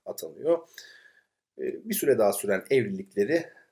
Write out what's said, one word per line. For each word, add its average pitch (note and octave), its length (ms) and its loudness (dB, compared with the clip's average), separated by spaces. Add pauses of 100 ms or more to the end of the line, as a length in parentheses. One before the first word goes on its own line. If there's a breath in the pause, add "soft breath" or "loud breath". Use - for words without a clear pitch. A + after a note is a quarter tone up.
atanıyor. D#3+ 520 -4 (1000 loud breath)
E, - 300 -8
bir A3 60 -4
süre C3 240 4
daha G#2 140 4
süren G2 380 -2
evlilikleri C3 760 0 (280 loud breath)